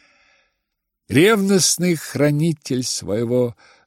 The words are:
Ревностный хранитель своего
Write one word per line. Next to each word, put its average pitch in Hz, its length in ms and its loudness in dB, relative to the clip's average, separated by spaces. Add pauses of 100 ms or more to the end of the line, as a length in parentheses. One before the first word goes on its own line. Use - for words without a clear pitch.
(1080)
Ревностный 185 880 2
хранитель 147 880 -2
своего 117 720 -2 (320)